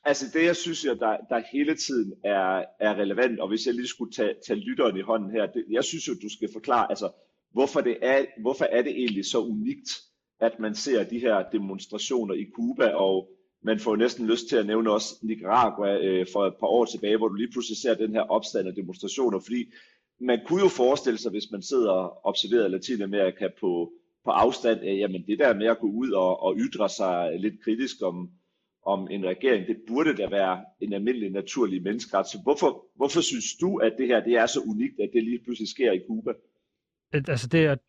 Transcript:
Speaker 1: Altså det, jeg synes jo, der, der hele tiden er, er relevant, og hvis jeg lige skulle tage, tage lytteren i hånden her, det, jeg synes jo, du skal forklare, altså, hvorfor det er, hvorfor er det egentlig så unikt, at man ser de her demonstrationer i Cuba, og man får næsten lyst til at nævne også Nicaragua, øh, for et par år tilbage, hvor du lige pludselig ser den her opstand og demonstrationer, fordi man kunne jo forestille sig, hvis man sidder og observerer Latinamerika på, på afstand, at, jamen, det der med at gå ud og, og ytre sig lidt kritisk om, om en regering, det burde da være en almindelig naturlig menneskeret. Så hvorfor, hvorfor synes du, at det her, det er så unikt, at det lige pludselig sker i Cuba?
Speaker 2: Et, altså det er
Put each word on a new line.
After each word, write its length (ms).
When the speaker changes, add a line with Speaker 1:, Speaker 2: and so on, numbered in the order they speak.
Speaker 1:
Altså 200
det, 100
jeg 120
synes 280
jo, 100
der, 220
der 140
hele 220
tiden 380
er, 400
er 140
relevant, 460
og 80
hvis 180
jeg 80
lige 120
skulle 260
tage, 220
tage 140
lytteren 360
i 40
hånden 300
her, 160
det, 240
jeg 140
synes 240
jo, 40
du 60
skal 240
forklare, 380
altså, 200
hvorfor 280
det 220
er, 220
hvorfor 240
er 180
det 100
egentlig 320
så 140
unikt, 500
at 180
man 160
ser 300
de 140
her 320
demonstrationer 840
i 200
Cuba, 320
og 420
man 180
får 160
næsten 300
lyst 220
til 80
at 100
nævne 240
også 320
Nicaragua, 760
øh, 340
for 140
et 140
par 60
år 180
tilbage, 320
hvor 120
du 60
lige 180
pludselig 260
ser 160
den 180
her 100
opstand 460
og 80
demonstrationer, 640
fordi 320
man 260
kunne 160
jo 60
forestille 500
sig, 120
hvis 220
man 100
sidder 280
og 360
observerer 420
Latinamerika 800
på, 320
på 60
afstand, 500
at, 180
jamen, 280
det 120
der 160
med 120
at 120
gå 80
ud 240
og, 320
og 140
ytre 320
sig 520
lidt 240
kritisk 380
om, 280
om 240
en 140
regering, 420
det 100
burde 280
da 140
være 340
en 120
almindelig 380
naturlig 520
menneskeret. 440
Så 160
hvorfor, 440
hvorfor 240
synes 400
du, 160
at 220
det 80
her, 180
det 120
er 100
så 140
unikt, 400
at 120
det 120
lige 200
pludselig 240
sker 240
i 140
Cuba? 240
Speaker 2:
Et, 140
altså 200
det 160
er 120